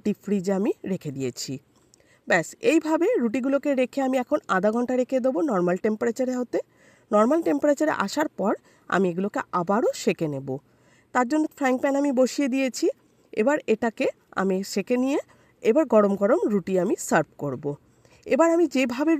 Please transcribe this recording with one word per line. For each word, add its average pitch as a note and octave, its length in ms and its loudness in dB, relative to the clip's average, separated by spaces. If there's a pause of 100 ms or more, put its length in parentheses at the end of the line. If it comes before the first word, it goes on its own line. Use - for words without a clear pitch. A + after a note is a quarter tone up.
ডিপ G#3 200 -2
ফ্রিজে G3 340 0
আমি G#3+ 120 0 (220)
রেখে D#3+ 240 -6
দিয়েছি। C3 360 -6 (760)
ব্যাস, - 180 2 (260)
এইভাবে D#4 340 2 (160)
রুটিগুলোকে C4 480 0 (100)
রেখে B3+ 260 -2
আমি C4 180 0
এখন D4+ 140 0 (180)
আধা G3 180 2
ঘন্টা A#3+ 260 0
রেখে B3+ 240 0
দেবো C4 140 0 (120)
নর্মাল F3+ 340 2
টেম্পারেচারে A#3 560 -2
হতে। B3 180 -4 (520)
নর্মাল A#3 360 4
টেম্পারেচারে D4+ 460 2 (140)
আসার D4 220 -2 (100)
পর G3+ 140 0 (380)
আমি F#3+ 220 2
এগুলোকে G3 280 -4 (200)
আবারও G#3 300 0 (120)
সেঁকে F3 320 -2
নেব। C#3 140 -10 (640)
তার B3+ 160 2
জন্য D4+ 140 0 (120)
ফ্রাইং C4 260 0
প্যান C#4 180 2
আমি C#4+ 100 0 (100)
বসিয়ে C4 340 0
দিয়েছি। C4+ 320 -2 (540)
এবার C#4 180 2 (160)
এটাকে A#3 320 -2 (340)
আমি F#3+ 160 0 (160)
সেঁকে A3+ 320 -2
নিয়ে C#4 140 0 (440)
এবার C4 220 4 (100)
গরম G3+ 260 4
গরম A3+ 200 2 (120)
রুটি F#3+ 220 -2 (100)
আমি A#3+ 100 0 (140)
সার্ভ E3+ 200 2 (140)
করব। C#3+ 220 -6 (640)
এবার D#4 300 4
আমি F4 180 2
যেভাবে C4 460 0